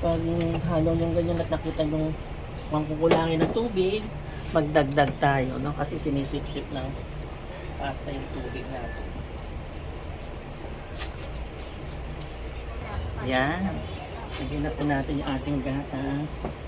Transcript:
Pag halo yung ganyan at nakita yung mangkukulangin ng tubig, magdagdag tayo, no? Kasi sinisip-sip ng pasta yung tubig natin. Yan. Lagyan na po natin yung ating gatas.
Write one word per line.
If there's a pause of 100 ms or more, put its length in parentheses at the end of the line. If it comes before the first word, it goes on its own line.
Pag (440)
halo
yung
ganyan
at
nakita
yung (640)
mangkukulangin
ng
tubig, (480)
magdagdag
tayo,
no?
Kasi
sinisip-sip
ng (920)
pasta
yung
tubig
natin. (4000)
Yan. (640)
Lagyan
na
po
natin
yung
ating
gatas. (120)